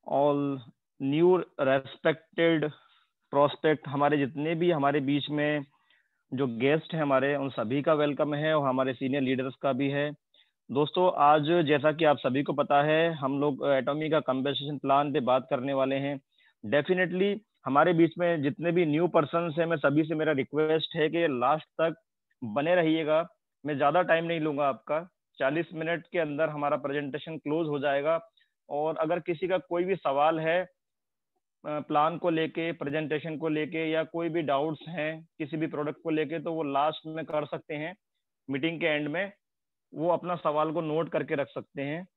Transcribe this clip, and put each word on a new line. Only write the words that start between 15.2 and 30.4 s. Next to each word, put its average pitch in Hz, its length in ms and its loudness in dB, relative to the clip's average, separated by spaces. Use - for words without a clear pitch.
करने 139 240 -2
वाले 135 220 0
हैं। 139 260 -4
Definitely 180 720 0
हमारे 147 280 4
बीच 165 240 4
में 170 240 0
जितने 147 300 -2
भी 170 140 2
new 156 220 2
persons 165 520 0
हैं, 165 60 2
मैं 165 120 -2
सभी 147 260 2
से, 156 120 -4
मेरा 156 160 0
request 151 640 -2
है 156 140 2
कि 170 180 0
last 139 380 0
तक 160 300 -2
बने 143 320 0
रहिएगा। 160 540 2
मैं 147 100 -4
ज़्यादा 147 260 4
टाइम 165 240 2
नहीं 165 140 -2
लूँगा 147 280 0
आपका, 151 420 -4
चालीस 147 340 0
मिनट 160 380 -4
के 180 80 -2
अंदर 151 300 0
हमारा 147 280 -2
presentation 143 600 -6
close 156 300 -2
हो 147 120 -4
जाएगा। 147 500 0
और 156 280 -4
अगर 165 220 0
किसी 170 280 -4
का 185 100 2
कोई 175 260 -2
भी 185 120 0
सवाल 151 440 2
है, 165 260 0